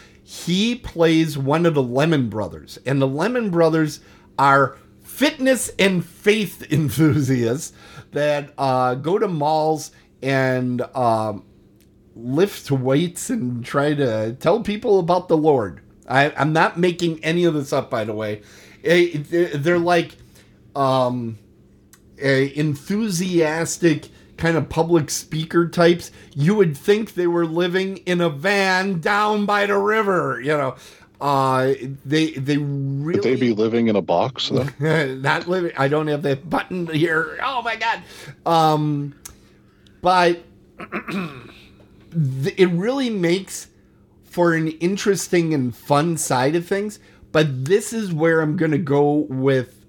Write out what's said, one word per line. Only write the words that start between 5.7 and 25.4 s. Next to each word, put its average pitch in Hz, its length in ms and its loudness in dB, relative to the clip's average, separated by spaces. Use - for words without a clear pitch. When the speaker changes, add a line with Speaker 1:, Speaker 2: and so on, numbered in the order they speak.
Speaker 1:
and 185 260 2
faith - 600 -2
<laughs> - 40 -8
enthusiasts 135 1040 2
that, 147 480 -2
uh, 127 360 2
go 151 220 0
to 214 100 0
malls 156 640 0
and, 127 600 0
um, 110 480 0
lift 139 540 -2
weights 139 640 -2
and 123 340 -4
try 147 300 0
to 113 440 -2
tell 220 220 0
people 208 380 0
about 180 300 0
the 165 80 4
Lord. 131 440 2
I, 139 300 2
I'm 151 160 0
not 165 240 2
making 170 460 0
any 170 220 2
of 156 100 2
this 139 180 -4
up, 139 160 -2
by 113 140 -4
the 107 100 -6
way. 107 300 -6
It, 170 480 2
they're, 170 160 2
they're 170 220 0
like, 170 360 0
um, 127 640 0
a 139 360 0
enthusiastic 165 1500 0
kind 165 180 0
of 151 140 -2
public 165 400 2
speaker 165 580 -2